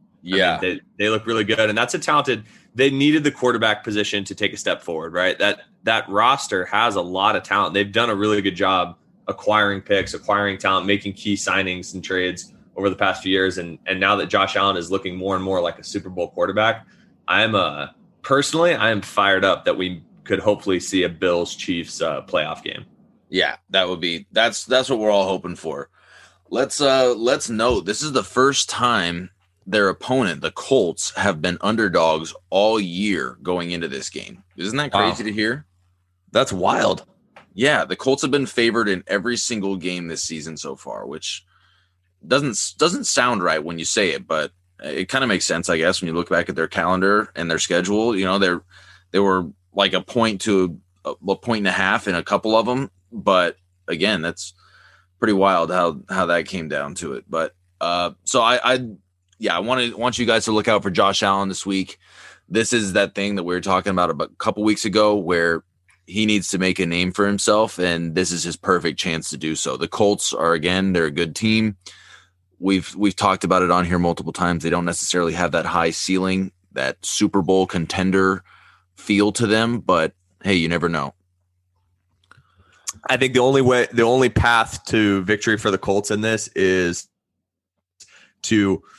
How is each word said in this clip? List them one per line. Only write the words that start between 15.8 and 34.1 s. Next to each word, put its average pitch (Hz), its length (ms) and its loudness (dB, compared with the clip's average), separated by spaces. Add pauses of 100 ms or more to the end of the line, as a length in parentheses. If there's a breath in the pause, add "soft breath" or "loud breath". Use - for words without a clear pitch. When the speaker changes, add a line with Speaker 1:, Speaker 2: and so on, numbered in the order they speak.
Speaker 1:
Super 95 280 -8
Bowl 90 200 -6
quarterback, 107 560 0 (400 soft breath)
I'm, 107 280 2
uh, 73 320 -2 (340)
personally, 156 540 2
I 110 160 2
am 104 100 0
fired 98 460 2
up 90 180 2
that 87 140 0
we 90 240 -6 (220)
could 92 160 0
hopefully 101 380 0
see 90 260 -2
a 85 40 0
Bills 87 460 -2
Chiefs, 85 480 -6
uh, 78 200 -4
playoff 78 400 -4
game. - 220 -12 (440)
Speaker 2:
Yeah, 85 280 -2 (140)
that 92 180 0
would 90 120 -6
be, 85 320 -6
that's, 113 340 0
that's 127 240 0
what 123 80 0
we're 107 120 0
all 101 160 4
hoping 90 300 -4
for. 71 320 -10 (640 soft breath)
Let's, 135 320 -2
uh, 131 320 4
let's 117 340 0
note, 113 380 0
this 104 160 -4
is 151 100 -4
the 123 100 2
first 131 460 0
time 90 600 -2 (360)
their 101 220 2
opponent, 92 540 -2
the 78 80 -2
Colts, - 640 0
have 90 240 0
been 87 220 -2
underdogs 87 720 0 (160)
all 107 280 4
year 87 640 -2
going 87 280 -2
into 85 180 -4
this 67 220 -8